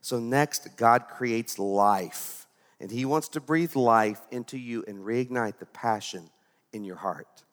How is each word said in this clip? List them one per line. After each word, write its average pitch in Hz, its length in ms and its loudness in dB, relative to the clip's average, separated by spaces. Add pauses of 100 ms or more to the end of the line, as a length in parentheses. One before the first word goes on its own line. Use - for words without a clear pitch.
So 123 180 -4
next, 131 560 -2
God 117 320 6
creates 117 520 -4
life. 98 880 0 (320)
And 95 120 -10
he 123 140 -2
wants 151 240 0
to 156 100 -6
breathe 165 360 0
life 113 460 4 (100)
into 123 260 -8
you 117 300 -8
and 98 180 -12
reignite 120 540 -2
the 90 80 -14
passion 98 640 -4 (420)
in 107 100 -10
your 92 140 -10
heart. - 540 -8